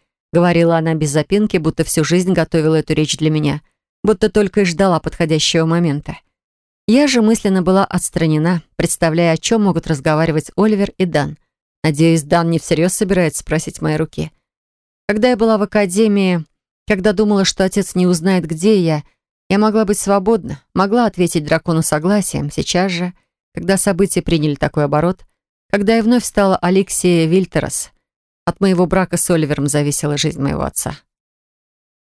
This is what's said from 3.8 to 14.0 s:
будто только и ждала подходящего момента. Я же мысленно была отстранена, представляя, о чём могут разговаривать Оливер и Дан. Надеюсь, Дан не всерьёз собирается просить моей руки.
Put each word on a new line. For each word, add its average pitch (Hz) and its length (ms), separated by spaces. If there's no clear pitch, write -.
будто 214 260
только 208 320
и 190 40
ждала 175 340
подходящего 160 680
момента. 160 520
Я 277 200
же 254 140
мысленно 208 400
была 185 240
отстранена, 165 760
представляя, 165 600
о - 20
чём 220 260
могут 165 240
разговаривать 156 680
Оливер 202 400
и 185 80
Дан. 151 320
Надеюсь, 160 380
Дан 165 260
не 165 100
всерьёз 175 340
собирается 180 520
просить 160 360
моей 156 140
руки. 156 380